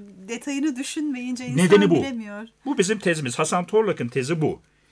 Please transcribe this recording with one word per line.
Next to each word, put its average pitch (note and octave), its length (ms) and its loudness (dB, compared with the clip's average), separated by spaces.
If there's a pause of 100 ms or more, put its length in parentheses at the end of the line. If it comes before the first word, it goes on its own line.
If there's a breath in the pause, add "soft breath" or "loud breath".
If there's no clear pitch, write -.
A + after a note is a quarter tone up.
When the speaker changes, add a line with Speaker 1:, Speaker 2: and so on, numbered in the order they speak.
(280)
Speaker 1:
detayını C#4 480 -4
düşünmeyince B3+ 680 -6
insan C#3+ 200 2
Speaker 2:
Nedeni G3+ 240 8
bu. E3+ 60 6
Speaker 1:
bilemiyor. G#3+ 520 -4 (180)
Speaker 2:
Bu C#4 120 -2
bizim G3 220 2
tezimiz. D#3 400 -2
Hasan F3 260 0
Torlak'ın G3 420 0
tezi C#3+ 340 -2
bu. A2 200 -2 (300 soft breath)